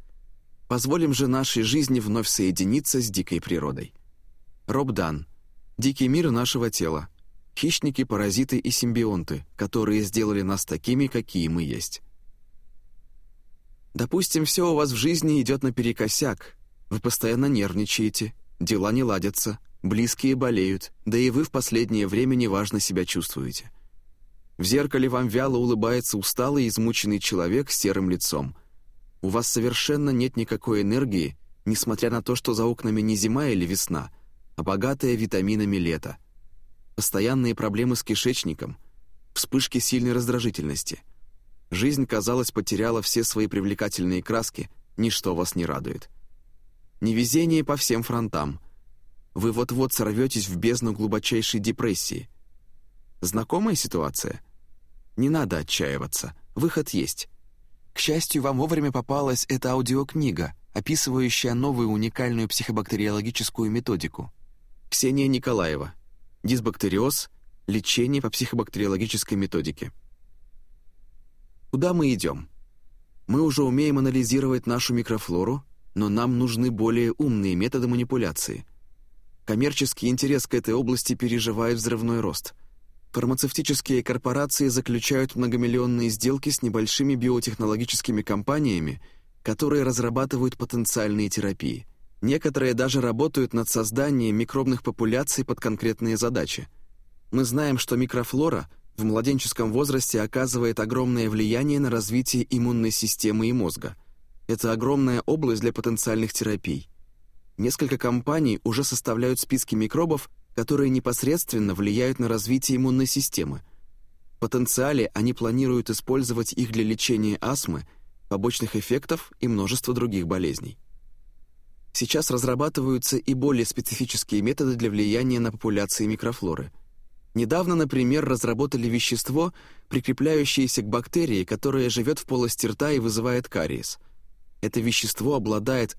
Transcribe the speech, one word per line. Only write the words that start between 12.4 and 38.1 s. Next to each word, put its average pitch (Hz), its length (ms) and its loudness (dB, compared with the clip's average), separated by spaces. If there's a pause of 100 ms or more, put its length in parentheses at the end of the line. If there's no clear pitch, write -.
Допустим, 160 540 0
всё 175 260 2
у - 20 4
вас 147 180 4
в 117 40 -2
жизни 151 460 2
идёт 131 200 2
наперекосяк. 117 920 0 (320)
Вы 107 100 -2
постоянно 120 480 2
нервничаете, 107 880 0 (240)
дела 101 340 2
не 131 120 2
ладятся, 101 540 0 (240)
близкие 117 520 2
болеют, 101 580 0 (120)
да 110 140 2
и 127 100 4
вы 135 160 2
в - 60 -6
последнее 110 560 0
время 127 300 2
неважно 104 440 2
себя 90 240 0
чувствуете. - 640 -4 (840)
В 87 80 -4
зеркале 131 440 2
вам 123 200 0
вяло 127 280 2
улыбается 120 600 2
усталый, 127 520 0
измученный 107 500 0
человек 95 520 0
с - 60 0
серым 95 320 2
лицом. 73 480 -2 (640)
У - 80 -2
вас 117 200 0
совершенно 139 640 0
нет 127 260 0
никакой 110 460 0
энергии, 98 540 0 (300)
несмотря 110 440 0
на 117 120 -2
то, 123 140 -2
что 120 180 -2
за 113 100 2
окнами 110 360 0
не 110 160 2
зима 117 320 0
или 90 180 2
весна – 82 440 -4 (460)
а - 60 -6
богатое 120 520 0
витаминами 104 600 0
лето. 82 420 -2 (760)
Постоянные 117 600 2
проблемы 113 420 0
с - 60 -4
кишечником, 90 720 -2 (560)